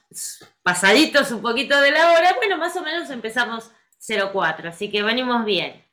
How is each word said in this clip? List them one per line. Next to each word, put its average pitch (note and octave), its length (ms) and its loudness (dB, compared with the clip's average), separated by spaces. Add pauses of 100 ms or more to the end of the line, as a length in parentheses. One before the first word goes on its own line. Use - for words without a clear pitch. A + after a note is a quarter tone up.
(640)
pasaditos G#3+ 720 2
un G3+ 100 -6
poquito A#3+ 380 0
de C#4 100 4
la E4 220 4
hora, E4+ 240 6
bueno, G4+ 200 0
más E4+ 200 -4
o E4+ 60 -4
menos D4+ 280 -6
empezamos A3+ 600 -6 (280)
cero G3 340 -4
cuatro, E3 360 -2
así G#3 220 -10
que G#3 120 -2
venimos A#3+ 420 -2
bien. E3+ 380 -4 (100)